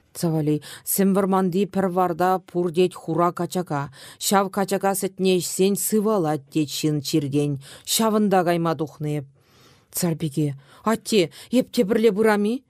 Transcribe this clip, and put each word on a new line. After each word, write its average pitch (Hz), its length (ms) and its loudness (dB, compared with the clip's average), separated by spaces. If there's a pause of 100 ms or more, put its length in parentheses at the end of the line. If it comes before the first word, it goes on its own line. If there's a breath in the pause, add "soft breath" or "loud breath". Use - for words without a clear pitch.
(140)
Савалей, 151 480 0 (220 loud breath)
сем 196 300 0
вӑрманти 190 520 0
пӗр 190 220 -2
варта 180 500 0
пуртет 180 560 -2
хура 170 380 0
качака, 170 580 -6 (280 loud breath)
ҫав 196 320 2
качака 196 440 0
сетне 185 440 0
ҫсен 190 380 0
сывалать 190 720 0
тет 151 180 0
ҫын 151 320 -2
чиртен, 143 600 -2 (240 loud breath)
ҫавында 214 600 2
кайма 170 300 0
тухнеп. 151 520 -6 (640 soft breath)
Сарпеке, 151 680 -2 (240 loud breath)
атте, 220 480 0 (200 loud breath)
епте - 340 2
пӗрле 226 280 2
пырами? 214 580 0